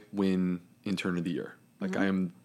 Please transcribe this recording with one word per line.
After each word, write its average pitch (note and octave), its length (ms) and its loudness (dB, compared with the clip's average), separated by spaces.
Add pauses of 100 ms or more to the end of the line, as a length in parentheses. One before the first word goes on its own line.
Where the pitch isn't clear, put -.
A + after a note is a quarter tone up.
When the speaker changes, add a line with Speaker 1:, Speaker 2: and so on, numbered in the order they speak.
(120)
Speaker 1:
win F#2 480 2 (240)
intern F#2 340 -2
of E2+ 60 -2
the F2 80 -2
year. - 220 -6 (260)
Like, F#2+ 120 -4
Speaker 2:
Mm-hmm. F#2+ 100 0
Speaker 1:
I G2 40 4
am, F#2 260 2 (120)